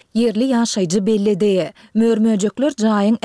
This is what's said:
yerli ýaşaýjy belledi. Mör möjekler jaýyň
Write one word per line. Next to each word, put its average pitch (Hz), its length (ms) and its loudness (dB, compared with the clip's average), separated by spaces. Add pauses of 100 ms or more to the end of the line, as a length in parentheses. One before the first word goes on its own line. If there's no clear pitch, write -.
(140)
yerli 226 300 0
ýaşaýjy 220 600 -2
belledi. 202 680 0 (220)
Mör 226 240 2
möjekler 220 540 0
jaýyň 214 520 0